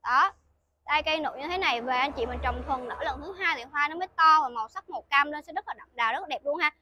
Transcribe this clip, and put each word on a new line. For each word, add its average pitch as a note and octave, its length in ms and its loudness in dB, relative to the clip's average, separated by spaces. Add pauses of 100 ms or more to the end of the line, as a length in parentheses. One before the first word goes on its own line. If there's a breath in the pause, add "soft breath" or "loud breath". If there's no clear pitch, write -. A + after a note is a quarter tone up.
Đó. D4 300 6 (540)
Đây D4+ 160 4
cây D#4 180 0
nụ D4 180 0
như C#4+ 100 -8
thế F4+ 100 -2
này C#4 220 2
về B3 160 0
anh C4+ 160 2
chị A#3+ 140 -2
mình B3 160 -6
trồng B3+ 240 0
thuần B3+ 220 -2
nở C4 120 -6
lần C#4+ 200 -4
thứ E4+ 120 -10
hai F4+ 240 0
thì A#3 60 -8
hoa C#4+ 260 0
nó D#4+ 80 -6
mới F#4 120 -4
to D#4+ 340 2
và C4 60 -2
màu A3+ 200 -6
sắc - 220 -14
màu C#4 200 -10
cam C#4+ 220 2
lên D4+ 120 -8
sẽ D#4+ 80 -18
rất G4+ 160 -6
là - 60 -6
đậm - 200 -18
đà, A#3 180 2
rất D4+ 80 -2
là F#4+ 60 -10
đẹp C4+ 180 -6
luôn C#4+ 140 -2
ha. E4+ 120 4 (120)